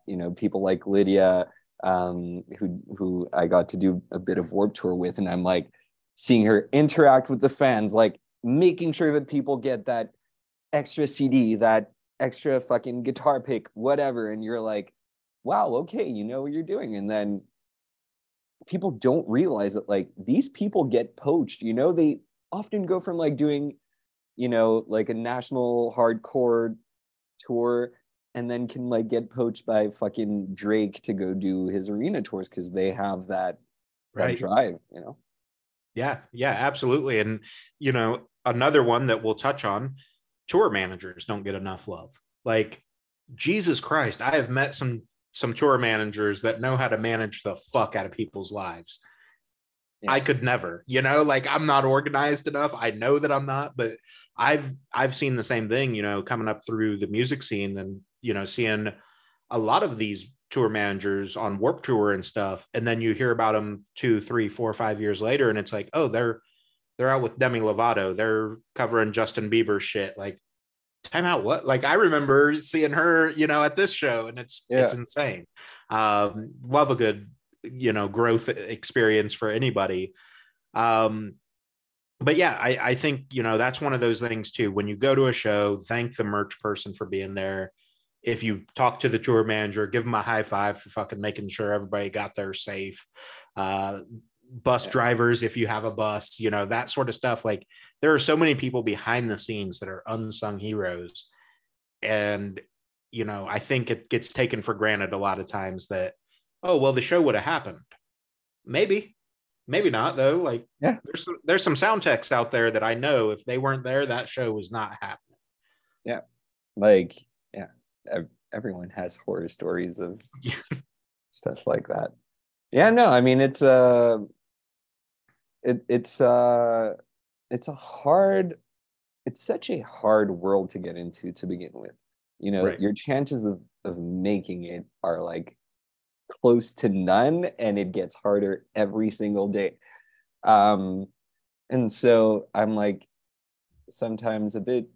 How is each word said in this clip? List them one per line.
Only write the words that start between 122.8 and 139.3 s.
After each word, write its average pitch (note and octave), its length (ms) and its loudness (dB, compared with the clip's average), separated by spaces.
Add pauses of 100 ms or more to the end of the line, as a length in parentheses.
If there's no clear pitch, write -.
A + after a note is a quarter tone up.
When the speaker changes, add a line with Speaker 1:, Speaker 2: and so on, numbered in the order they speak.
Speaker 1:
no, A#3+ 200 6
I B2 100 8
mean, B2+ 200 6
it's, C3+ 220 2
uh, B2 560 8 (1400)
it, B2 260 0
it's, B2 340 -2
uh, A#2+ 720 4 (560)
it's B2 180 -6
a D3 60 -10
hard, F#3 840 2 (680)
it's - 160 -8
such - 280 -4
a E3 100 -4
hard G#2+ 500 2
world F#2+ 400 0
to - 80 -12
get F2 180 -10
into F2 360 -10
to - 140 -12
begin F2+ 280 -8
with. G#1 200 -16 (440)
You G2+ 140 -2
know, F#2 120 2
Speaker 2:
Right. - 160 0
Speaker 1:
your G2+ 140 2
chances C3+ 500 -2
of, G2 160 -2 (240)
of F2 140 -8
making F#2 640 -4
it F2 220 -12 (160)
are, - 200 -2
like, E2+ 340 -10 (760)
close A#2+ 440 2
to - 140 -2
none, G#2 580 2 (120)
and G#2 200 0
it F#2 140 -2
gets F2+ 220 -4
harder G2+ 500 0 (100)
every G#2+ 360 0
single G#2 380 -2